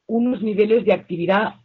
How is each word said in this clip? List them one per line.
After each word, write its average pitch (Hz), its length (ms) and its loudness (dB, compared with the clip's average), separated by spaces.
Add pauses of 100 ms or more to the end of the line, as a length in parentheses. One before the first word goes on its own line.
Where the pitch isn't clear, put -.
unos 233 360 -2
niveles 214 420 2
de - 80 2
actividad 180 720 -2